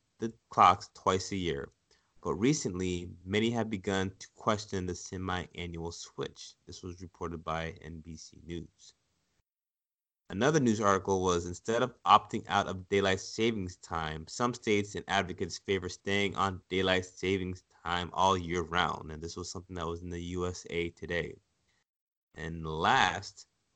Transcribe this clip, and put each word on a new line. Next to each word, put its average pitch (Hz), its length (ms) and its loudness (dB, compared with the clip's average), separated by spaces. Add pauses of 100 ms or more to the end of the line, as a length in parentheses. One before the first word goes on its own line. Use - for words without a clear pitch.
(200)
the 113 140 -4 (160)
clocks 98 460 6
twice 95 360 0
a 98 60 -2
year. 78 320 -2 (540)
But 82 100 -2
recently, 92 800 0 (120)
many 107 280 2
have 113 180 -2
begun 95 480 0
to - 180 -16
question 101 520 -2
the 90 80 -4
semi-annual 87 960 -8
switch. - 640 -12 (100)
This - 160 -16
was 87 220 -12
reported 82 400 -8
by 82 400 -4
N 80 200 -12
B 80 140 -14
C - 300 -20
News. 80 480 -12 (1400)
Another 135 280 4
news 113 220 4
article 98 420 4
was, 90 220 2
"Instead 113 380 -2
of 123 100 -2 (120)
opting 104 440 6
out 98 180 2
of 92 220 -6
daylight 98 300 4
savings 110 580 -2
time, 80 500 -6
some 123 280 -2
states 104 400 0
and 87 120 -8
advocates 92 520 -2
favor 95 280 -2
staying 98 480 0
on 92 320 0
daylight 92 380 2
savings 92 580 -2 (220)
time 87 260 -2
all 95 240 4
year 87 280 -2
round." 80 480 0
And 78 100 -10
this 82 160 -8
was 87 140 -8
something 92 240 -12
that 82 120 -4
was 85 140 -6
in 87 80 -10
the 87 140 -6
U 90 240 -4
S 90 240 -8
A 85 180 -2
Today. 85 460 -6 (1000)
And 80 300 -8
last, 92 840 0 (280)